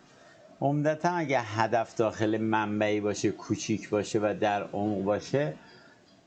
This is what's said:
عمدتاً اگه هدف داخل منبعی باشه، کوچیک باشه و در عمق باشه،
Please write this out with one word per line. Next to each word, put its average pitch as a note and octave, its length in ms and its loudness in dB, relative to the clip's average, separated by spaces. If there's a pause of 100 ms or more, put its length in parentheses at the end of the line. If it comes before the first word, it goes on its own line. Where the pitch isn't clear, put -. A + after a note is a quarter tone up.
(600)
عمدتاً D3+ 500 2
اگه D3 300 0
هدف A2+ 540 0
داخل G#2+ 420 2
منبعی G#2+ 640 0
باشه، G#2 300 0
کوچیک - 580 -4
باشه G#2 300 0
و G#2 220 2
در G#2 220 2
عمق G2+ 420 -2
باشه، B2+ 500 0 (720)